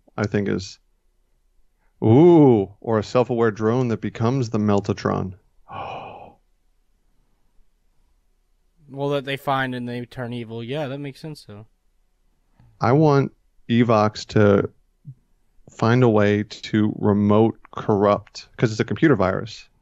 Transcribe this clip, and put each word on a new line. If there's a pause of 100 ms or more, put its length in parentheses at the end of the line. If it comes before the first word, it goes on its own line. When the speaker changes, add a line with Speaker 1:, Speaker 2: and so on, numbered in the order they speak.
(160)
Speaker 1:
I
think
is, (1300)
ooh, (100)
or
a
self-aware
drone
that
becomes
the
Meltotron. (340)
<gasps> (2500)
Speaker 2:
Well,
that
they
find
and
they
turn
evil.
Yeah,
that
makes
sense,
though. (1120)
Speaker 1:
I
want (340)
Evox
to (1000)
find
a
way
to
remote (120)
corrupt, (100)
'cause
it's
a
computer
virus, (140)